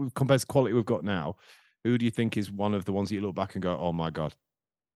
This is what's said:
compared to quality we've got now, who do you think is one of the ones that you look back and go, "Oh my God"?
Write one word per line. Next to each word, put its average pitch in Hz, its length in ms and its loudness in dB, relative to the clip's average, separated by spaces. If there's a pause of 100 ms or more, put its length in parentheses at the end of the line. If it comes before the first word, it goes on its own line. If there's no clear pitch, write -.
(140)
compared 135 260 4
to - 60 -8
quality 123 280 2
we've 117 100 4
got 98 200 0
now, 85 320 -2 (480)
who 120 120 2
do 117 80 0
you 113 60 2
think 113 260 0
is 101 140 -4
one 101 240 0
of 95 100 -2
the 98 80 -4
ones 98 160 0
that 107 60 -4
you 98 60 -2
look 98 160 -4
back 95 180 -4
and 95 80 -6
go, 90 180 0
"Oh 85 120 -2
my 82 180 -2
God"? 78 240 -6 (600)